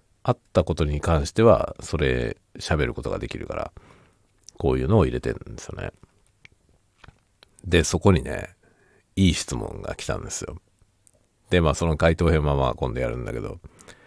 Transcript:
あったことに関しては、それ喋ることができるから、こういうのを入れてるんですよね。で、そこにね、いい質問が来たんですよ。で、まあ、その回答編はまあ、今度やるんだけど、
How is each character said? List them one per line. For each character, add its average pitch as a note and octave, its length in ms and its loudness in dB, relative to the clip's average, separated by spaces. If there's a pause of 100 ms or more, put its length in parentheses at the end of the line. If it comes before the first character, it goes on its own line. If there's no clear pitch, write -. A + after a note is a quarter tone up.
(240)
あ - 80 0
っ - 60 0 (160)
た F#2 100 6
こ E2 120 -2
と E2 80 0
に D2 160 0
関 D#2 260 2
し - 60 -8
て A2 100 0
は、 A2 380 6
そ - 180 -6
れ B1+ 400 0 (220)
喋 D2 260 0
る A2+ 80 -2
こ - 80 -10
と - 80 -4
が F#2+ 80 -4
で - 100 -8
き - 100 -10
る - 100 -12
か - 80 -8
ら、 - 160 -8 (840)
こ C2+ 140 0
う C2 80 2
い B1+ 40 -2
う C2+ 60 -4
の A2 80 6
を E2+ 80 6
入 B1 60 0
れ B1 100 -4
て - 80 -4
る - 200 -6
ん - 60 -16
で - 60 -16
す - 60 -20
よ - 140 -12
ね。 - 100 -10 (1700)
で、 F2 200 4
そ - 160 0
こ G2+ 120 6
に D#2+ 120 4
ね、 - 320 -8 (600)
い F#2+ 140 6
い D#2+ 40 4
質 - 220 -6
問 - 260 -8
が - 140 -10
来 - 100 -14
た - 120 -4
ん - 60 -10
で - 80 -12
す - 100 -8
よ。 - 160 -10 (920)
で、 F2+ 120 4
ま D#2 100 4
あ、 - 40 0
そ F2 120 -2
の D#2 100 0
回 E2 180 4
答 E2 140 2
編 D#2+ 140 2
は C#2+ 120 0
ま C2+ 140 2
あ、 - 40 -2
今 - 200 -4
度 B1 60 -6
や B1 80 -2
る A#1 100 -6
ん D#2+ 80 -8
だ G#2 80 -10
け A#2 60 -8
ど、 G#2+ 200 -10 (480)